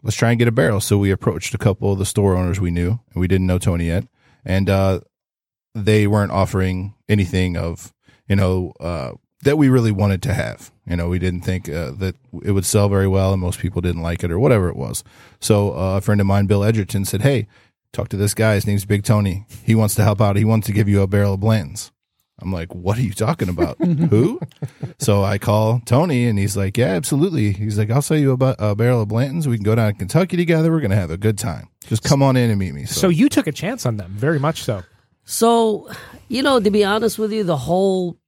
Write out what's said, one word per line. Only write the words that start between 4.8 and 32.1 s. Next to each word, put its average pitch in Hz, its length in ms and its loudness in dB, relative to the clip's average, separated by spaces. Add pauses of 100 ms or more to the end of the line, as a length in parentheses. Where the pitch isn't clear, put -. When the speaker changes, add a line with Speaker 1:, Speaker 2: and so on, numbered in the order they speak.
Speaker 1:
they 107 320 4
weren't 101 240 2
offering 92 640 -2 (120)
anything 92 480 0
of, 85 380 -8 (340)
you 98 80 0
know, 92 440 0
uh, 78 320 -8 (320)
that 139 160 2
we 139 100 6
really 120 220 4
wanted 98 320 0
to - 100 -2
have. - 380 -6 (160)
You 85 80 -4
know, 85 140 -2
we 90 100 -2
didn't 90 220 -2
think, 92 280 -6
uh, 76 300 -6
that 95 160 -4 (280)
it 104 100 -2
would 95 120 0
sell 101 240 4
very 98 180 2
well, 95 240 2
and 95 100 0
most 87 180 -4
people 92 220 -4
didn't 85 200 -2
like 85 220 -4
it 85 80 -2
or 85 80 -2
whatever 113 300 2
it - 60 -8
was. - 280 -10 (360)
So, 101 380 2
uh, 92 200 -2
a 98 40 -2
friend 104 180 0
of 101 60 2
mine, 98 220 2
Bill 101 160 2
Edgerton, 104 420 -2
said, 98 160 -4
"Hey, 123 260 0 (460)
talk - 160 -6
to 101 80 -6
this 101 160 0
guy. 110 220 2
His 95 100 0
name's 98 200 -2
Big 104 180 0
Tony. 101 420 0 (180)
He 113 120 2
wants 110 200 2
to 110 80 2
help 101 180 2
out. 101 140 2
He 104 100 2
wants 110 220 2
to 107 60 -4
give 104 160 2
you 101 120 4
a 98 60 2
barrel 101 280 2
of 95 60 -4
Blanton's." 104 500 -2 (480)
I'm 92 120 -8
like, 85 220 -8
"What 92 240 -2
are 127 40 0
you 101 120 -2
talking 110 360 -2
about? 85 280 -2
Speaker 2:
<laughs> 165 320 0
Speaker 1:
Who?" 170 300 2 (580)
So 101 260 0
I 98 140 0
call 110 480 0
Tony, 131 400 2
and 110 140 0
he's 98 180 -2
like, 98 200 -2
"Yeah, 120 180 2
absolutely." 147 580 0
He's 104 240 -4
like, 107 140 0
"I'll 135 100 2
sell 156 160 0
you 139 140 2
a, 127 60 0
bu-, 131 200 0
a 104 180 -2
barrel 117 280 2
of 101 60 -4
Blanton's. 135 380 -2
We 117 100 0
can 104 60 -4
go 107 120 2
down 110 180 2
to - 40 -8
Kentucky 165 400 0
together. 165 340 2
We're 160 100 2
gonna 101 140 0
have 90 160 0
a 85 60 -6
good 104 200 0
time. - 320 -8 (180)
Just 110 160 -2
come 139 200 2